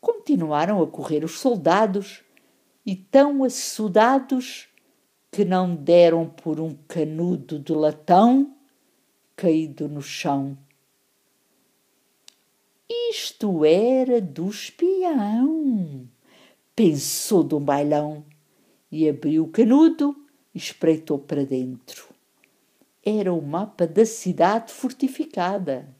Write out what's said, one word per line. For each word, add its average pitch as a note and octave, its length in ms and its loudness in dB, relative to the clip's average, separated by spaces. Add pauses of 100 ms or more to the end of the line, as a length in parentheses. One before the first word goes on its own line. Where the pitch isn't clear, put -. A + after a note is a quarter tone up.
Continuaram F#3 800 0
a D#3 60 2
correr D3+ 360 -4
os D#3+ 140 -8
soldados G3 840 0 (600)
e F#3+ 120 -6
tão C#4 480 2
açudados B3 1200 0 (640)
que G3+ 140 0
não F3+ 300 0
deram E3 520 4
por D#3 320 -8
um D#3+ 160 -8 (120)
canudo D#3+ 720 -4
de C#3+ 140 -6
latão F#3 800 4 (800)
caído D#3 520 -2
no D3 140 -10
chão. C#3 560 -6 (2500)
"Isto F#3 560 -2
era A#3+ 560 2
do E3 280 -6
espião", B3+ 1600 -2 (680)
pensou E3 680 2
Dom D3 180 -2
Bailão, D3 640 -2 (680)
e D#3 180 0
abriu D3+ 340 0
o D#3+ 60 -6
canudo C#4+ 680 4 (380)
e - 40 -14
espreitou D#3 640 -2
para C#3+ 240 -6
dentro. C3 640 -8 (960)
Era G#3 300 -2
o E3 80 -2
mapa F3 440 -4
da E3+ 200 4
cidade G#3+ 680 0
fortificada. F#3 1160 -6 (120)